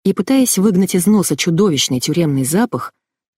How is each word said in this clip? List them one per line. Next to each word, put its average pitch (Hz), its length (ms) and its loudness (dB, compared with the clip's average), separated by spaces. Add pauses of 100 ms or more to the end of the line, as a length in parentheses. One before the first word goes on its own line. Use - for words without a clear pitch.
и 190 80 0
пытаясь 254 460 0
выгнать 190 360 2
из 180 120 0
носа 196 300 2
чудовищный 160 640 0
тюремный 147 440 -2
запах, 143 480 -2 (460)